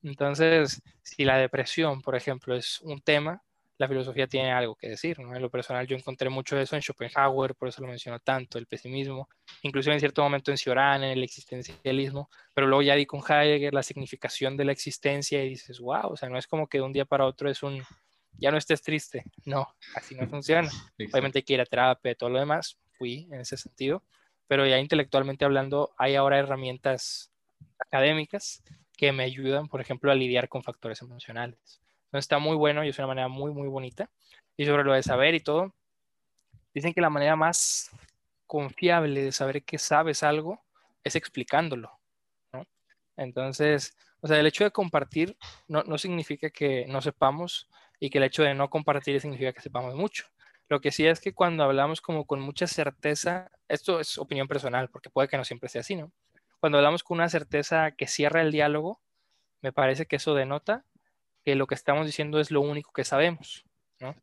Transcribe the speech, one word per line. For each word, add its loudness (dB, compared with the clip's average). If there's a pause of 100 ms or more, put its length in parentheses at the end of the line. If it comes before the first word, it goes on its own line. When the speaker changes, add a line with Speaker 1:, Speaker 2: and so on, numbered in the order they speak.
Speaker 1:
Entonces, 2 (220)
si -6
la 6
depresión, 0
por -4
ejemplo, -4
es -6
un -12
tema, 0 (340)
la 0
filosofía -2
tiene -2
algo 0
que -12
decir, -6
¿no? -14
En -8
lo -4
personal, -6
yo -4
encontré -6
mucho -4
de 2
eso -4
en -2
Schopenhauer, 0
por -8
eso -14
lo -10
menciono -12
tanto, -2
el -10
pesimismo, -8 (320)
incluso 0
en 4
cierto 0
momento 2
en -2
Cioran, 4
en -2
el -2
existencialismo, -6 (240)
pero 2
luego 6
ya 6
di 4
con -8
Heidegger, 4
la 2
significación -6
de 0
la 2
existencia, -2
y -4
dices, -16
"Guau", -4
o -8
sea, -10
no -6
es -6
como -2
que -2
de 0
un -4
día 0
para 2
otro -2
es -6
un, -8 (580)
"Ya 4
no 2
estés 0
triste". -6 (220)
No, -2 (260)
así -12
no -6
funciona. 0
Speaker 2:
<laughs> -14
Exacto. -8
Speaker 1:
Obviamente 0
hay -6
que 0
ir 2
a 2
terapia 2
y -4
todo -4
lo 0
demás, -2 (140)
fui -10
en -14
ese -10
sentido, -4 (440)
pero 4
ya 6
intelectualmente 2
hablando, 2
hay 2
ahora 4
herramientas -4 (480)
académicas 0 (340)
que 4
me -2
ayudan, -2
por -8
ejemplo, 0
a 8
lidiar 2
con -6
factores -10
emocionales. -14 (240)
Entonces -6
está 2
muy 0
bueno 2
y -2
es -6
una -4
manera -2
muy, -6
muy -8
bonita. -8 (480)
Y 0
sobre 6
lo 4
de 4
saber 4
y 2
todo, 0 (1000)
dicen -2
que 2
la 6
manera 2
más 0 (560)
confiable 0
de -2
saber -4
que -10
sabes 2
algo -2 (400)
es -4
explicándolo, -2 (520)
¿no? -14 (520)
Entonces, -2 (260)
o -8
sea, 6
el 6
hecho 2
de 4
compartir -2 (300)
no, 0
no -4
significa -6
que -2
no -4
sepamos -2 (300)
y -4
que 0
el 6
hecho 2
de 4
no 0
compartir 0
significa -4
que -16
sepamos -8
mucho. -4 (440)
Lo 2
que 0
sí 2
es 4
que -8
cuando 2
hablamos 2
como -4
con -4
mucha -4
certeza, -4 (160)
esto 0
es -6
opinión -4
personal, -4
porque -20
puede 2
que -4
no -4
siempre -10
sea -6
así, -8
¿no? -12 (480)
Cuando 4
hablamos 6
con -4
una 2
certeza 0
que -6
cierra 2
el 2
diálogo, 0 (600)
me -6
parece 2
que -2
eso 0
denota -2 (600)
que 2
lo 2
que -2
estamos 0
diciendo -2
es 0
lo 4
único -2
que -4
sabemos, 0 (340)
¿no? -12